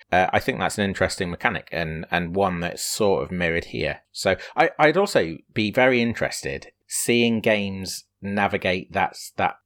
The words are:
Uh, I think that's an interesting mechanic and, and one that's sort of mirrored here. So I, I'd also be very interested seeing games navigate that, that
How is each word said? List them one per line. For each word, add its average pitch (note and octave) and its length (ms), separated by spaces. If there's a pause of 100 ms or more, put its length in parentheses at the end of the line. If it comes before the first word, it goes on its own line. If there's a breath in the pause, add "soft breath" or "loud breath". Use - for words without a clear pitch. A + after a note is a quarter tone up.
(120)
Uh, F2+ 200
I G#2 60
think B2+ 220
that's F#2 180
an G#2 60
interesting F#2 460
mechanic - 420
and, D#2+ 380
and F2 260
one F#2 240
that's - 240
sort F#2+ 400
of E2+ 80
mirrored E2+ 340
here. D2 340 (120)
So F#2+ 240 (200 loud breath)
I, D#3+ 220
I'd D3+ 180
also G2 400 (160)
be G#2+ 180
very B2+ 300
interested F#2 680 (180)
seeing A#2 540
games G2 640 (180)
navigate G2+ 680
that, F#2+ 240 (200)
that - 300